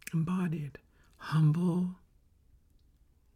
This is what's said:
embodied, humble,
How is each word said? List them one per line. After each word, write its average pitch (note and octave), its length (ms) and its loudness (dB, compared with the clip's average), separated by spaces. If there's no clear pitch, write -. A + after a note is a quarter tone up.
embodied, E3 640 -2
humble, F3 800 2